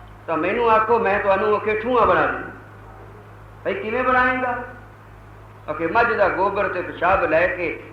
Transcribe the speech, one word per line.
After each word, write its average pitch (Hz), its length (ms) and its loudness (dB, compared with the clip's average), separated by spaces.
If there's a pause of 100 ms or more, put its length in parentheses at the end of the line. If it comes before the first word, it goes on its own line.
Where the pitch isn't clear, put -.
(280)
ਤਾਂ 165 100 -2
ਮੈਨੂੰ 220 340 2
ਆਖੋ, 220 280 4
ਮੈਂ 202 200 0
ਤੁਹਾਨੂੰ 202 360 2
ਆਖੇ 214 240 -2
ਠੂੰਆਂ 233 260 2
ਬਣਾ 165 200 2
ਦਿੰਦਾ। - 220 -4 (1160)
ਭਈ 180 80 -2
ਕਿਵੇਂ 220 300 -4
ਬਣਾਏਗਾ? 254 600 0 (1080)
ਆਖੇ 160 160 -4
ਮੱਝ 226 260 2
ਦਾ 202 160 4
ਗੋਬਰ 196 380 0
ਤੇ 180 140 -4
ਪਿਸ਼ਾਬ 170 440 0
ਲੈ 160 220 2
ਕੇ 175 440 -4